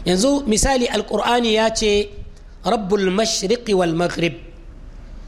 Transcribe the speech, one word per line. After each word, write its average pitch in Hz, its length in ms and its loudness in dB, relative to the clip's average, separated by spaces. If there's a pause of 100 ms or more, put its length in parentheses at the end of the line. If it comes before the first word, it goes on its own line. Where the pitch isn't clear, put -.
Yanzu 254 420 4
misali, 240 400 2
Al-Qur'ani 220 680 0
ya 220 180 4
ce, 208 360 2 (540)
"Rabbul 196 480 2
mashriqi 214 600 0
wal 175 200 2
maghrib." 170 400 0 (960)